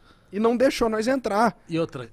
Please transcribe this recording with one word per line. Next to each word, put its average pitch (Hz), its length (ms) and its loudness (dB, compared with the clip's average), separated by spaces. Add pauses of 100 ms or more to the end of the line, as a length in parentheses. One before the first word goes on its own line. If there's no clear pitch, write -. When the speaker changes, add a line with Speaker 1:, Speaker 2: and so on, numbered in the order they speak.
(320)
Speaker 1:
e 190 60 -8
não 233 180 2
deixou 247 320 2
nós 220 200 -2
entrar 226 500 0 (100)
Speaker 2:
E 165 100 -4
outra, 135 340 -6